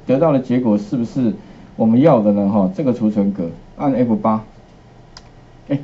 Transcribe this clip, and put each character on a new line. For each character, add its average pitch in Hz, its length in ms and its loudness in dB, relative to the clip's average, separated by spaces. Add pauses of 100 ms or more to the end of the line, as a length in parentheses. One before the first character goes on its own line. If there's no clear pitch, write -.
得 131 140 0
到 160 120 2
的 135 80 2
结 123 220 -2
果 110 160 2
是 104 180 -6
不 120 80 -2
是 117 300 -2 (420)
我 113 120 0
们 113 120 4
要 139 220 6
的 104 120 2
呢？ 101 180 0
哈， 98 240 0
这 - 100 -4
个 127 80 2
储 107 180 -2
存 101 220 0
格 90 120 -6 (340)
按 143 160 -2
F 117 200 0
八， 110 280 0 (1300)
哎， 143 140 -2